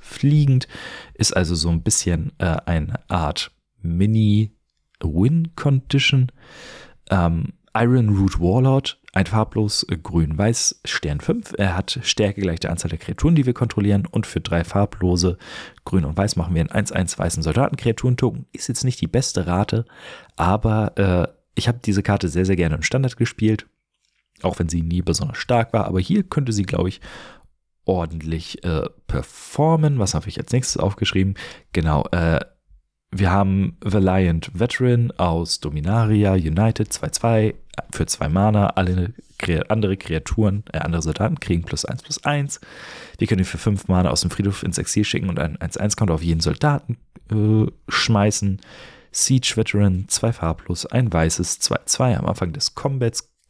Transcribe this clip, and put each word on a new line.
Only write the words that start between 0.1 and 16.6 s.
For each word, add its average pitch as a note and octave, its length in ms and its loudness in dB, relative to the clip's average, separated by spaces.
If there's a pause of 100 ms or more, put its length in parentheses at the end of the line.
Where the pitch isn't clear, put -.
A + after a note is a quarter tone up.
ist - 220 0
also F2 180 2
so E2 160 0
ein E2 120 2
bisschen, E2+ 560 0
äh, E2+ 180 0 (100)
eine E2+ 420 -2
Art E2+ 440 -2 (300)
Mini-Win-Condition. A2 2500 0 (800)
Ähm, E2+ 420 2 (220)
Iron A#2+ 360 4
Root G2 280 4
Warlord, C3 640 2 (140)
ein F#2+ 100 2
farblos, G#2+ 640 0
äh, - 80 -2
grün-weiß, E2 880 0
Stern - 360 -4
fünf. - 360 -4
Er F#2+ 180 0
hat F#2+ 280 -4
Stärke G2+ 400 -2
gleich E2+ 180 -2
der G2+ 100 -4
Anzahl E2 200 -4
der E2 80 -6
Kreaturen, - 360 0
die C#3+ 120 4
wir B2 80 2
kontrollieren. G#2 520 2
Und - 200 -2
für - 140 -6
drei E2+ 220 0
farblose, F2+ 760 0 (460)
grün F#2 200 0
und D2+ 120 -4
weiß, G2 200 0
machen E2+ 180 -2
wir E2 60 2